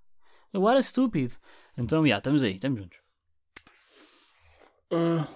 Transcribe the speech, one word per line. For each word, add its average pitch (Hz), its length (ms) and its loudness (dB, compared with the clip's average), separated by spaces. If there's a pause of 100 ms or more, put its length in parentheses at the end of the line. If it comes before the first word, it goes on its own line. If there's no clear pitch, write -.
(540)
What 202 240 2
a 269 60 4
stupid. 202 540 -2 (400)
Então, 151 280 0
já, 120 120 4
estamos 135 260 0
aí, 101 120 0
estamos 120 240 -4
juntos. 95 200 -16 (1900)
Ah, 165 440 0